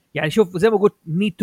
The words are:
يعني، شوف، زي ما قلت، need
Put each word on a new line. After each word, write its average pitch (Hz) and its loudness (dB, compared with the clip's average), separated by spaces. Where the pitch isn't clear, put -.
يعني، 147 -4
شوف، 185 0
زي 208 2
ما 214 0
قلت، 202 0
need 185 -4